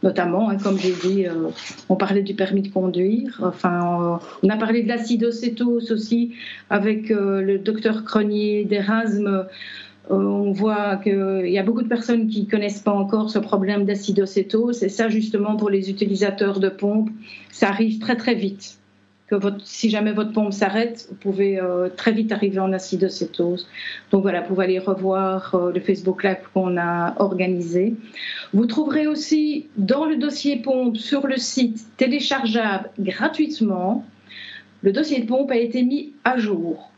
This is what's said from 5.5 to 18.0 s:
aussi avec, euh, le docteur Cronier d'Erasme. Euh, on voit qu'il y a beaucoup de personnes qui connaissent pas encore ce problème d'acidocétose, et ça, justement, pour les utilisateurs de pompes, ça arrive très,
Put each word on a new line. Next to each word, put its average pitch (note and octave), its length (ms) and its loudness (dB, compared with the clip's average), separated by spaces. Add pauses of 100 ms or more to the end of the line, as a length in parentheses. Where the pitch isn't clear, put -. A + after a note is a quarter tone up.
aussi A#3 440 -2 (340)
avec, A3 420 0
euh, G3 300 2
le G3 180 2
docteur A3 460 -2
Cronier G#3 600 2
d'Erasme. G#3 640 0 (840)
Euh, F#3+ 40 2
on G3+ 380 2
voit G#3 440 0
qu'il F#3+ 520 0
y F#3+ 100 4
a G3 40 2
beaucoup A3+ 200 2
de A3 60 -2
personnes A#3 400 2
qui G#3 180 0
connaissent G#3 360 -2
pas G#3 100 2
encore G3+ 380 0
ce - 80 0
problème G3+ 480 0
d'acidocétose, G3+ 960 0
et G#3+ 80 2
ça, A3+ 180 0
justement, G#3+ 480 0
pour G3+ 140 2
les F#3+ 180 2
utilisateurs G3 720 0
de F#3+ 80 4
pompes, G#3 400 0 (420)
ça - 180 2
arrive A3 300 0
très, B3 180 -2